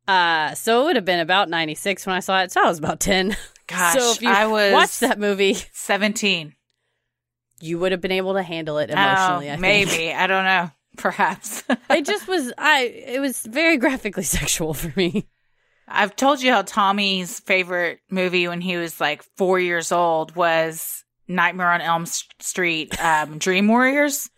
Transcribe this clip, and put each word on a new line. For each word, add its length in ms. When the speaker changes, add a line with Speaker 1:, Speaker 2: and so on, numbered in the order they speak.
Speaker 1:
Uh, 460
so 260
it 60
would 100
have 80
been 160
about 300
ninety-six 560
when 100
I 40
saw 220
it, 80
so 140
I 40
was 100
about 200
ten. 380
<laughs> 140
Speaker 2:
Gosh, 320
Speaker 1:
So 140
if 100
you 80
Speaker 2:
I 160
was 260
Speaker 1:
watched 280
that 200
movie 340
Speaker 2:
seventeen. 840
Speaker 1:
you 180
would 140
have 80
been 100
able 240
to 80
handle 360
it 120
Speaker 2:
Oh, 40
Speaker 1:
emotionally, 540
I 80
think. 40
Speaker 2:
maybe. 520
I 140
don't 180
know. 260
<laughs> 140
Perhaps. 680
Speaker 1:
It 160
just 200
was, 320
I, 260
it 360
was 220
very 340
graphically 460
<laughs> 20
sexual 500
for 240
me. 300
Speaker 2:
I've 280
told 260
you 100
how 100
Tommy's 760
favorite 600
movie 380
when 120
he 160
was, 240
like, 220
four 220
years 340
old 440
was 680
Nightmare 420
on 100
Elm 220
S-, 220
Street, 640
um, 360
<laughs> 0
Dream 300
Warriors. 680